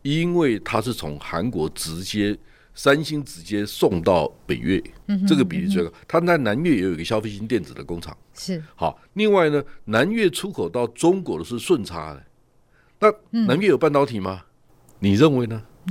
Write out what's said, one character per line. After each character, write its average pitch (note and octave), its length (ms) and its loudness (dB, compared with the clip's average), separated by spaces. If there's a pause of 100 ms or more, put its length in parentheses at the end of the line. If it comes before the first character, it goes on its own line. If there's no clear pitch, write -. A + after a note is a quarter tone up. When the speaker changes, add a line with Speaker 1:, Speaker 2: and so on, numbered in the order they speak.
Speaker 1:
因 E3 340 -2
为 C#3 240 4
它 A2 220 -4
是 A#2 100 -4
从 D2+ 280 -8
韩 G2 320 -4
国 D#2+ 180 -2
直 D#2+ 340 -10
接， G#2 320 -2 (380)
三 C#3+ 300 2
星 D3 200 -6
直 E2+ 200 -16
接 G#2 200 -2
送 G#2 380 0
到 E2+ 260 4 (200)
北 C#2 80 -2
越， C2+ 260 0 (240)
Speaker 2:
嗯 G3+ 140 -2
哼， G3 80 0
Speaker 1:
这 D#3 80 6
个 C3 100 4
比 - 140 -6
例 - 80 -4
最 F2+ 160 0
高。 E2 60 -4
Speaker 2:
嗯 - 20 -12
哼。 - 160 -20
Speaker 1:
它 E3 140 0
在 F3 160 2
南 A#2 260 0
越 E3 120 4
也 F#2 60 0
有 F#2 100 0
一 E2 40 -2
个 E2 100 -8
消 A2 160 0
费 A2 80 -8
性 G#2 160 -12
电 A2 160 0
子 D2+ 100 -14
的 - 120 -14
工 E2+ 180 -8
厂。 E2 160 -14 (160)
Speaker 2:
是。 E3+ 300 -10 (100)
Speaker 1:
好， - 260 -4 (140)
另 G#3 180 2
外 F3+ 180 4
呢， D3 120 0 (240)
南 A#2 240 2
越 A3 180 2
出 G3 240 -2
口 F#2+ 160 -4
到 A#2+ 200 -2
中 F3+ 340 2
国 F#2+ 160 -4
的 E2+ 80 -6
是 A#2+ 140 -8
顺 C#3 240 0
差 D#2 320 -10
的， C2+ 80 -20 (1080)
那 A3+ 140 -2
南 D#3+ 140 4
越 G#3 80 2
有 C#3+ 100 6
半 C#3+ 160 2
导 C#3+ 100 4
体 A#2 160 -2
吗？ F#2+ 220 -6
Speaker 2:
嗯。 - 60 -20 (520)
Speaker 1:
你 G2 140 4
认 C#3 220 6
为 B2 100 0
呢？ A2 160 -8 (300)